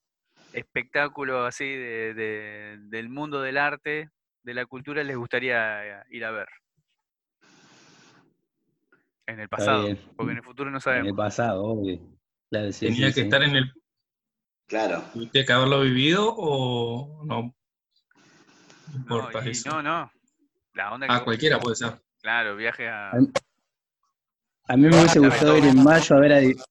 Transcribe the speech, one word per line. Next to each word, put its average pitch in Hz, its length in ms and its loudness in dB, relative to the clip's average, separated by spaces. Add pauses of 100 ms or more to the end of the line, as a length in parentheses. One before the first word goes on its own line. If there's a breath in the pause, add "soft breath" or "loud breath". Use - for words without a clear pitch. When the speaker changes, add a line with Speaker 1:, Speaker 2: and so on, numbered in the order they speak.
(520)
Speaker 1:
espectáculo 131 960 -6
así 123 200 -8
de, 117 500 -10
de, 107 680 -10
del 113 280 -12
mundo 143 320 -8
del 131 160 -6
arte, 147 520 -4 (320)
de 120 140 -14
la 123 100 -8
cultura, 143 380 -8
les 139 140 -8
gustaría 110 920 -4
ir 117 160 -12
a 110 60 -8
ver? 104 160 -10 (2750 soft breath)
En 113 120 -12
el 107 60 -14
Speaker 2:
Está - 40 -16
Speaker 1:
pasado, 107 320 0
Speaker 2:
bien. 101 180 -4 (160)
Speaker 1:
porque 113 160 -6
en 117 80 -8
el 117 40 -16
futuro 135 280 -12
no 135 60 -8
Speaker 2:
En 127 40 -14
el - 20 -
Speaker 1:
sabemos. 120 320 -2
Speaker 2:
pasado, 104 480 -4
obvio. 101 360 -6 (500)
Claro, 104 220 -6
sí, 110 160 -6
Speaker 3:
¿Tenía 123 220 0
Speaker 2:
sí, 127 40 0
Speaker 3:
que 139 80 -2
Speaker 2:
sí. - 40 0
Speaker 3:
estar 139 180 2
en 143 140 0
el, 131 140 -2 (960)
Speaker 4:
Claro. 101 360 -4 (100)
Speaker 3:
tuviste 117 320 -4
que 123 80 0
haberlo 135 280 2
vivido 151 540 0
o 135 880 -6
no? 120 300 -8 (1300)
No 147 80 -16
Speaker 1:
No, 131 40 -10
Speaker 3:
importa 117 460 -6
Speaker 1:
y 113 60 -6
Speaker 3:
eso. 135 180 -8
Speaker 1:
no, 151 140 -6
no, 156 280 -6 (680)
esta 101 140 -6
onda 131 120 -8
Speaker 3:
Ah, 127 40 0
Speaker 1:
que 123 60 2
vos 123 80 -2
Speaker 3:
cualquiera 123 320 0
Speaker 1:
decís. 113 80 -2
Speaker 3:
puede 117 120 -4
ser. 117 260 -8 (200)
Speaker 1:
Claro, 110 340 -2
viaje 117 340 -6
a 104 220 -12
Speaker 2:
A - 60 -4
mí, 139 100 4 (1400)
a 127 100 0
mí 139 100 8
me 165 80 8
Speaker 1:
a 165 40 10
Speaker 2:
hubiese 165 200 8
Speaker 1:
la 139 80 8
Speaker 2:
gustado 151 300 4
ir 147 60 6
en 135 120 8
Speaker 1:
Beethoven. 131 80 8
Speaker 2:
mayo 156 320 6
a 139 40 8
ver 147 140 8
a 143 60 8
Di-, 131 160 4 (160)